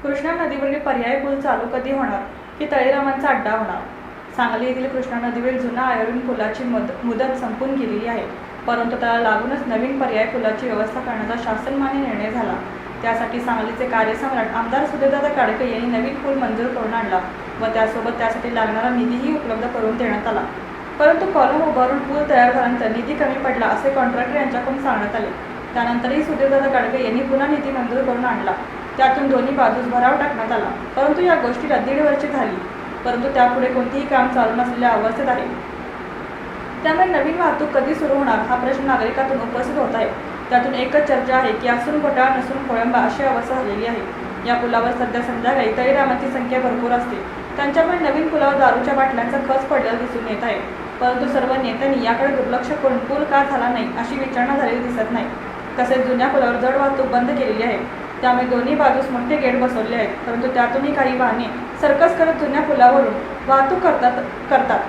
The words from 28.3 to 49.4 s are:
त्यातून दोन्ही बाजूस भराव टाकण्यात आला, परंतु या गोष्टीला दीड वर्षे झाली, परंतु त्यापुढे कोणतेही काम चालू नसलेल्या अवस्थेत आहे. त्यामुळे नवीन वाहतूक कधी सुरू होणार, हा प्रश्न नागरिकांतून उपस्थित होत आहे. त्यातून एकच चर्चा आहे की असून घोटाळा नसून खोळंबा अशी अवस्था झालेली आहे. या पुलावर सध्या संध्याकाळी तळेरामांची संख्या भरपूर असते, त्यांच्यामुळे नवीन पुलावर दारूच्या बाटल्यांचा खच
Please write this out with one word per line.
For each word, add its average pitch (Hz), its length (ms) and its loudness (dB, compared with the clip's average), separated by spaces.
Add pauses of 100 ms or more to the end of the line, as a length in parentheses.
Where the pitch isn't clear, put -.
त्यातून 269 320 4
दोन्ही 262 240 2
बाजूस 247 320 2
भराव 247 260 4
टाकण्यात 240 400 -2
आला, 226 180 -2 (260)
परंतु 294 260 2
या 349 140 6
गोष्टीला 247 420 0
दीड 277 240 0
वर्षे 294 260 2
झाली, 233 280 -2 (500)
परंतु 247 280 -2
त्यापुढे 247 340 4
कोणतेही 254 400 -2
काम 254 200 4
चालू 233 280 2
नसलेल्या 247 340 2
अवस्थेत 226 400 0
आहे. 247 160 0 (1400)
त्यामुळे 330 240 4
नवीन 320 320 0
वाहतूक 330 300 2
कधी 269 260 2
सुरू 302 180 0
होणार, 254 260 2
हा 247 160 0
प्रश्न 269 300 0
नागरिकांतून 262 520 0
उपस्थित 247 400 -2
होत 247 180 0
आहे. 220 140 0 (400)
त्यातून 254 260 2
एकच 269 320 2
चर्चा 254 300 2
आहे 254 160 2
की 247 140 -2
असून 240 320 0
घोटाळा 262 360 2
नसून 269 340 -4
खोळंबा 240 300 2
अशी 247 240 0
अवस्था 262 320 0
झालेली 208 300 -2
आहे. 233 160 -2 (460)
या 240 80 2
पुलावर 240 360 2
सध्या 240 300 -2
संध्याकाळी 240 560 0
तळेरामांची 254 500 2
संख्या 247 320 -2
भरपूर 240 320 0
असते, 240 240 0 (400)
त्यांच्यामुळे 320 440 2
नवीन 311 280 2
पुलावर 285 300 2
दारूच्या 254 360 4
बाटल्यांचा 262 440 0
खच 269 280 0